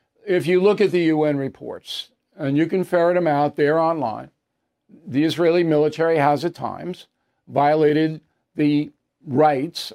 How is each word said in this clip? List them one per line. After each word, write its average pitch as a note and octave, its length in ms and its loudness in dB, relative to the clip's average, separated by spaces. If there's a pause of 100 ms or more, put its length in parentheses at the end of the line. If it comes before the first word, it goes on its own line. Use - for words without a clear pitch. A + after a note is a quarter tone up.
(240)
If F3+ 220 -2
you F3+ 140 2
look G3 200 2
at F#3 120 2
the F3 140 0
U D#3 180 2
N D3 140 0
reports, B2+ 720 -12 (260)
and C#3+ 200 -4
you D#3+ 120 2
can F#3 160 -2
ferret F3 320 2
them F3+ 100 0
out D3 300 0
there D#3 240 2
online, C#3 500 -4 (760)
the C#3 160 -2
Israeli E3 400 2
military D#3+ 540 2
has D3 300 2
at E3+ 80 -6
times B2+ 540 -12 (380)
violated D3+ 760 0 (320)
the D3 360 0 (360)
rights D3+ 680 0